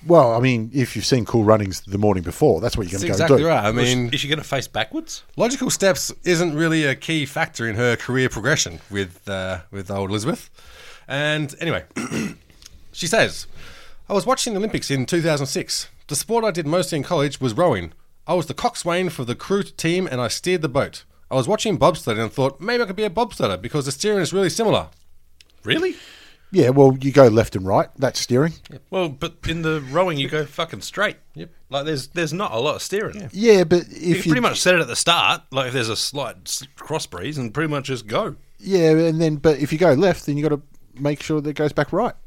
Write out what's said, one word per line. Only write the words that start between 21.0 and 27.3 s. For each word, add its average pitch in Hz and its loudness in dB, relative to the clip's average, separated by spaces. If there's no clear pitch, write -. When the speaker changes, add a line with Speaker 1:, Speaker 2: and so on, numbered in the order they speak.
Speaker 2:
I - -2
was 131 0
watching 208 0
bobsled 139 2
and 110 -2
thought, 135 -2
maybe 240 -2
I - -2
could 185 -8
be 214 -4
a 214 0
bobsledder 160 -2
because 127 -4
the 139 -6
steering 208 0
is 151 -2
really 190 2
similar." 143 2
Speaker 3:
Really? 320 0
Speaker 1:
Yeah, 151 6
well, 135 8
you 135 0
go 131 10
left 110 4